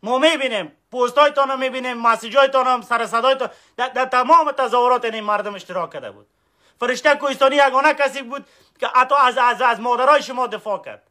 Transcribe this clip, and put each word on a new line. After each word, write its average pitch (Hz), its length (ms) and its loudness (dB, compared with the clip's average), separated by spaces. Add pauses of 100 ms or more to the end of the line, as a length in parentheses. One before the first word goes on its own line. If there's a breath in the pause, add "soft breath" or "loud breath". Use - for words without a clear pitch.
ما 240 160 -2
می‌بینیم، 262 540 -2 (200)
پستایتان 277 560 2
رو 269 80 -4
می‌بینیم، 254 420 -6
مسیجایتان 240 680 0
هم، 247 160 -2
سر 233 240 -4
صدایتان، 247 440 -2 (260 soft breath)
در، 254 120 -4
در 254 180 -2
تمام 277 460 4
تظاهرات 247 520 0
این 220 200 -6
مردم 208 300 -2
اشتراک 185 380 -10
کرده 127 180 -14
بود. 101 160 -20 (540)
فرشته 254 340 0
کوهستانی 277 420 0
یگانه 277 380 4
کسی 277 280 -2
بود 262 240 -12 (340 soft breath)
که - 60 -4
حتی 262 280 2
از، 262 240 4
از، 240 240 2
از 233 180 2
مادرای 254 420 2
شما 254 240 -6
دفاع 202 380 -8
کرد. 107 260 -18